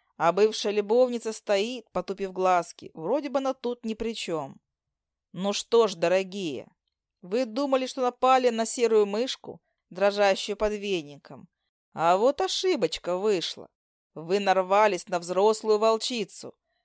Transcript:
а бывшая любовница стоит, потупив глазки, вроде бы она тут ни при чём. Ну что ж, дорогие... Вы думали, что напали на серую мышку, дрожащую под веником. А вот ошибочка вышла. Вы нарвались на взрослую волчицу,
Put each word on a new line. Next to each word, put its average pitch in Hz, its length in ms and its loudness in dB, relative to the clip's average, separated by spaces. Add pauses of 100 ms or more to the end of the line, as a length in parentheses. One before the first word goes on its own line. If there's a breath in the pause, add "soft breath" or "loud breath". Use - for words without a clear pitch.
(160)
а 165 160 2
бывшая 214 400 2
любовница 226 600 0
стоит, 220 600 -2
потупив 190 400 -6
глазки, 185 600 0
вроде 254 360 -4
бы 254 100 -2
она 269 160 -2
тут 240 300 -8
ни 220 100 -6
при 226 200 -6
чём. 156 460 -8 (720)
Ну 196 200 -4
что 233 340 4
ж, 190 80 -4
дорогие... 175 720 -2 (560)
Вы 220 220 -2
думали, 262 420 -2
что 254 140 -10
напали 254 480 2
на 226 180 0
серую 226 400 4
мышку, 220 540 -6 (300)
дрожащую 202 640 2
под 214 160 0
веником. 165 760 -8 (440)
А 170 240 4
вот 254 240 2
ошибочка 277 760 0
вышла. 185 520 -2 (460)
Вы 170 260 -2
нарвались 196 680 2
на 180 100 -4
взрослую 208 600 2
волчицу, 220 760 -2 (300)